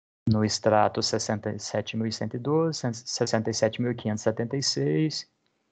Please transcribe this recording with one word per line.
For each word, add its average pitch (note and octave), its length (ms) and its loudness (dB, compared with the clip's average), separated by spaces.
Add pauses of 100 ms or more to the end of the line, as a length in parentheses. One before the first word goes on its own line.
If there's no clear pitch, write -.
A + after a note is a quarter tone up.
(280)
No G#2+ 180 4
extrato, G#2+ 580 4
sessenta G#2+ 480 -2
e G#2 80 -6
sete - 380 -4
mil A2 140 -2
cento A2 240 -4
e B2 40 -6
doze, D3 540 0
sessenta A2+ 560 -2
e A2+ 40 0
sete A2+ 280 0
mil A#2+ 120 0
quinhentos A2 280 -4
e - 20 -8
setenta A2+ 340 0
e C3+ 60 -2
seis. D3+ 680 0 (420)